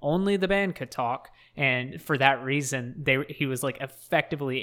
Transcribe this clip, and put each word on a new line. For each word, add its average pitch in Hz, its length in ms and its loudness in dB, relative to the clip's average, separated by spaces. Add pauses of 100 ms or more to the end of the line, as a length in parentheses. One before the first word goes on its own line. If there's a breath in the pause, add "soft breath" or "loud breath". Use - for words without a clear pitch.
Only 190 360 2
the 185 100 2
band 196 280 2
could - 160 -10
talk." 123 380 -4 (260 soft breath)
And 131 460 0
for 151 160 0
that 131 260 4
reason, 131 540 -2
they, 131 320 2
he 147 160 -4
was, 131 180 -2
like, 131 180 -2
effectively 139 800 -2